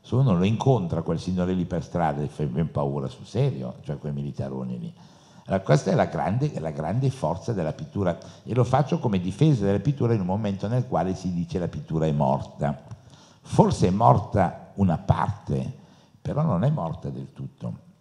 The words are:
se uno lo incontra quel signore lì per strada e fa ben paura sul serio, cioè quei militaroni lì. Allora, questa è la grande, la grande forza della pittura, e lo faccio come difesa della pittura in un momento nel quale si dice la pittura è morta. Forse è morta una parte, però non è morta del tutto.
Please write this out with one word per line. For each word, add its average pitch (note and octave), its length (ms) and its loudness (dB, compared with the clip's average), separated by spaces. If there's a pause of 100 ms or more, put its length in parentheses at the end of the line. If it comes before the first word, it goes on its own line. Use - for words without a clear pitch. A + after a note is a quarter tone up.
se - 140 -6
uno C3 180 4
lo F2 100 4
incontra G2 600 2
quel E2+ 160 -2
signore F2+ 340 0
lì F2+ 120 0
per E2 180 -2
strada D#2 400 0
e C#2+ 40 -4
fa D2+ 180 -6
ben D2 260 -2
paura C#2 360 -4
sul - 200 -14
serio, E2+ 560 -2
cioè D2 160 -8
quei D2 120 -6
militaroni C2+ 680 -6
lì. - 140 -10 (520)
Allora, F#2+ 180 0
questa - 280 4
è F3 40 4
la G2 100 4
grande, F#2 540 -2
la D#2 120 -6
grande F2+ 400 -2
forza D#2+ 420 -4
della D#2 200 -2
pittura, F2 440 -2 (260)
e - 120 -6
lo B2 80 4
faccio C3+ 340 2
come G#2 220 0
difesa G2 460 2
della G2 140 4
pittura A#2+ 360 0
in G2+ 60 0
un F2 40 -2
momento G2+ 420 -2
nel B2 200 0
quale F2+ 260 0
si F#2 180 -4
dice F2 280 -2
la E2+ 80 -2
pittura D#2 400 -2
è D#2 40 2
morta. C#2+ 760 -2 (560)
Forse - 460 4
è F2+ 40 4
morta G#2 840 2
una F2+ 220 4
parte, - 800 -2 (420)
però - 220 -2
non G#2+ 220 2
è C#3+ 80 4
morta E2 380 -4
del C2+ 240 -10
tutto. C2 440 -10 (240)